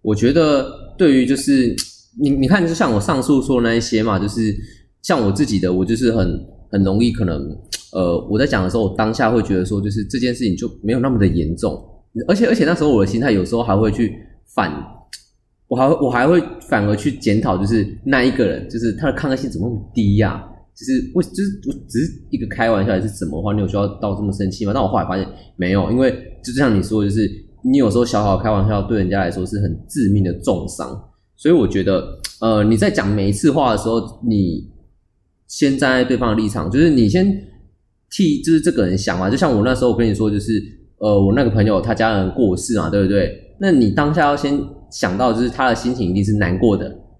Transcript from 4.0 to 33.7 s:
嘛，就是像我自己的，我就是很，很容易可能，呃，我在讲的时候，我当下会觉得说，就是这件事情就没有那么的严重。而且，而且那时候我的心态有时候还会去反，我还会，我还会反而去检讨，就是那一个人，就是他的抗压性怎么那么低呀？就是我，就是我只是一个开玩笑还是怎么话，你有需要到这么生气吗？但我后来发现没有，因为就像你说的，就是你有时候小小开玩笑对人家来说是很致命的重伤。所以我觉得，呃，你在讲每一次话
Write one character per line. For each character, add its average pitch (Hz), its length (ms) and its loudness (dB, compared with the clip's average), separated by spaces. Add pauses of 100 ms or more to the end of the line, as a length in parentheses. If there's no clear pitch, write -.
嘛， 104 160 0
就 101 100 -2
是 107 260 -2 (480)
像 147 220 0
我 98 80 2
自 127 140 0
己 101 140 -2
的， 90 120 0
我 92 120 0
就 113 120 0
是 120 160 2
很， 110 340 -2 (240)
很 98 120 0
容 98 200 2
易 120 100 2
可 113 120 -2
能， 76 240 -4 (440)
呃， 90 260 0 (100)
我 104 100 -2
在 135 60 2
讲 120 200 0
的 92 40 -2
时 98 80 -2
候， 110 60 2
我 95 140 -2
当 110 180 0
下 117 160 2
会 117 100 2
觉 98 160 -2
得 90 80 0
说， 98 160 -2
就 104 80 -4
是 104 160 -4
这 131 140 -6
件 120 160 0
事 123 100 -4
情 92 120 0
就 - 120 -6 (140)
没 107 100 0
有 127 60 2
那 131 100 0
么 120 100 0
的 98 80 4
严 82 300 0
重。 80 240 -4 (480)
而 196 60 4
且， 226 120 2
而 - 80 2
且 208 100 2
那 165 100 2
时 156 80 -2
候 151 80 2
我 104 140 4
的 101 60 -2
心 110 100 -2
态 135 100 0
有 95 140 2
时 107 100 -4
候 113 80 -2
还 101 140 0
会 110 140 2
去 107 240 -2 (400)
反， 92 160 0 (960)
我 123 100 -4
还 131 120 2
会， 160 80 4 (100)
我 127 40 0
还 127 180 2
会 175 120 6 (280)
反 104 180 0
而 104 80 0
去 120 160 -2
检 107 300 0
讨， 95 160 0
就 98 100 -2
是 104 380 -2
那 131 180 0
一 127 80 2
个 127 160 0
人， 71 220 -4
就 117 100 -10
是 113 140 -2
他 139 180 -2
的 - 60 -6
抗 143 140 -4
压 131 60 -2
性 262 140 -6
怎 - 80 -10
么 101 100 -4
那 117 60 -6
么 - 200 -10
低 101 220 2
呀？ 104 280 -2 (320)
就 - 80 -20
是 - 300 -2
我， 185 80 2
就 - 60 -4
是 202 380 -6
我 139 60 -6 (160)
只 123 160 -2
是 165 80 -6 (180)
一 - 60 -4
个 110 100 -6
开 113 240 -2
玩 98 140 2
笑 104 80 0
还 92 80 0
是 104 80 -4
怎 95 180 -8
么 76 160 -6
话， 101 120 -2
你 104 60 -2
有 98 60 -2
需 95 80 -6
要 101 120 0 (120)
到 101 160 -4
这 104 80 -6
么 101 100 -2
生 98 180 -2
气 104 160 -6
吗？ 101 80 -2
但 131 80 0
我 95 60 0
后 104 100 0
来 82 80 0
发 92 100 -4
现 95 100 -4 (300)
没 90 140 -2
有， 95 200 0
因 120 60 0
为 127 160 2 (320)
就 123 80 -12
像 123 260 2
你 90 40 0
说 104 200 -2
的， 101 80 0
就 98 60 -2
是 104 120 0 (360)
你 131 140 2
有 117 120 4
时 104 60 -2
候 120 80 4
小 113 180 0
小 98 140 2
开 107 140 -2
玩 101 180 2
笑 101 140 0
对 107 160 -2
人 92 100 0
家 98 120 0
来 87 100 0
说 92 160 -6
是 101 140 -4
很 90 120 0 (160)
致 113 240 0
命 101 100 2
的 87 120 0
重 - 340 -2
伤。 - 420 -12 (260)
所 156 140 0
以 175 40 6
我 123 120 4
觉 95 160 0
得， - 360 -2 (220)
呃， 110 240 2
你 110 120 4
在 196 140 4
讲 101 180 -2
每 101 200 0
一 104 40 0
次 139 180 2
话 135 220 2